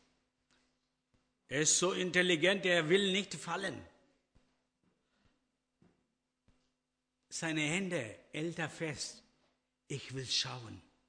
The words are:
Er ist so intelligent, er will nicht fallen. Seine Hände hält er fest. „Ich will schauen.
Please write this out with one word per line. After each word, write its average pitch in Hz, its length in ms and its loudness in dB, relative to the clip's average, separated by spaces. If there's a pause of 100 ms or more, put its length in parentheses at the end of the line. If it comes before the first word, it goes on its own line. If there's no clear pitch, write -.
(1500)
Er 135 140 -2
ist 156 180 4
so 180 140 2
intelligent, 180 720 4
er 170 220 4
will 190 240 4
nicht 190 220 -2
fallen. 170 520 -6 (3500)
Seine 156 320 -4
Hände 156 580 -2 (140)
hält 160 260 -6
er 160 100 -4
fest. - 540 -8 (640)
„Ich 131 260 -10
will 131 140 -8
schauen. 117 560 -4 (260)